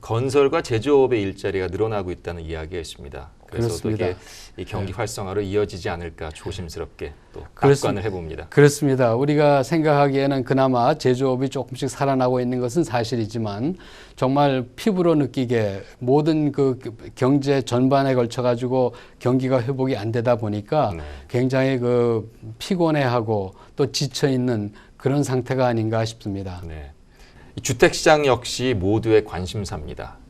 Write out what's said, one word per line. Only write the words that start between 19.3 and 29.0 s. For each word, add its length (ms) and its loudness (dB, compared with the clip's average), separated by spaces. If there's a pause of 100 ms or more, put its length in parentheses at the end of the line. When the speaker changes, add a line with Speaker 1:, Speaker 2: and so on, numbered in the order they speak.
Speaker 2:
회복이 360 -2
안 140 -6
되다 260 2
보니까 580 -2
Speaker 1:
네. 80 -10 (240)
Speaker 2:
굉장히 500 0
그 540 0 (260)
피곤해하고 960 0 (220)
또 160 0
지쳐있는 800 -2 (260)
그런 260 0
상태가 440 0
아닌가 380 0
싶습니다. 600 -8
Speaker 1:
네. 260 -14 (680)
이 40 -12
주택시장 680 2
역시 520 0
모두의 460 2